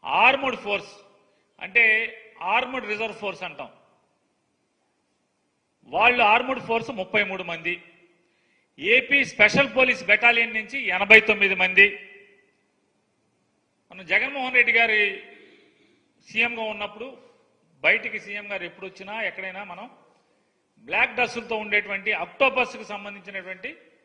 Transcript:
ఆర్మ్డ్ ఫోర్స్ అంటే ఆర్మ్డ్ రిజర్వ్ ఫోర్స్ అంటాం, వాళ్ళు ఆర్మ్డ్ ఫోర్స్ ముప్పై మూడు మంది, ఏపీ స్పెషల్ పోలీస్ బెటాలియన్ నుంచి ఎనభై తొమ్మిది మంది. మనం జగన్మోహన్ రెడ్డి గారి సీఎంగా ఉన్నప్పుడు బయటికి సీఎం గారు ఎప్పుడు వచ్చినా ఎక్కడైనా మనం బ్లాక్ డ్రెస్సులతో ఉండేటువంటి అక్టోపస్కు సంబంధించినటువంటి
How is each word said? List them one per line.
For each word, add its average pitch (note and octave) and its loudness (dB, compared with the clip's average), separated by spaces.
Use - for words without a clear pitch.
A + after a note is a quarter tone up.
ఆర్మ్డ్ B3 2
ఫోర్స్ G3+ -6
అంటే G#3+ 2
ఆర్మ్డ్ B3 -2
రిజర్వ్ G#3+ -8
ఫోర్స్ F#3 -8
అంటాం, D3 -16
వాళ్ళు A#3+ 4
ఆర్మ్డ్ B3 0
ఫోర్స్ A3+ -2
ముప్పై G#3 -2
మూడు F#3 -10
మంది, E3 -6
ఏపీ C4 2
స్పెషల్ G#3+ 4
పోలీస్ B3+ 2
బెటాలియన్ A3+ 2
నుంచి A3 -8
ఎనభై G3+ 8
తొమ్మిది G3+ 2
మంది. F#3 6
మనం F#3 -20
జగన్మోహన్ B3+ -2
రెడ్డి A#3+ 4
గారి A3 2
సీఎంగా A3+ -2
ఉన్నప్పుడు G#3 -10
బయటికి G#3+ 2
సీఎం G3+ -12
గారు F#3+ -8
ఎప్పుడు F#3 -16
వచ్చినా G3 -14
ఎక్కడైనా F#3+ -10
మనం F#3+ -14
బ్లాక్ A3 -2
డ్రెస్సులతో A#3 -4
ఉండేటువంటి G3+ -2
అక్టోపస్కు B3+ 0
సంబంధించినటువంటి G3 -14